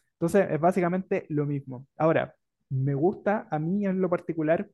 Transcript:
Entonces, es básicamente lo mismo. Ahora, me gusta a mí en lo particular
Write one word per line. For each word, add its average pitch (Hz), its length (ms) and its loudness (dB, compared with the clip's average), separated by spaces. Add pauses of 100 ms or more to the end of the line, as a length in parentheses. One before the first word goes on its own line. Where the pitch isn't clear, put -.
(140)
Entonces, 170 360 2
es 151 100 -2
básicamente 185 720 0
lo 147 160 0
mismo. 139 400 -8 (100)
Ahora, 156 380 2 (360)
me 135 240 0
gusta 202 560 0
a 156 80 -2
mí 190 280 -2
en 190 140 -2
lo 180 100 0
particular 170 640 0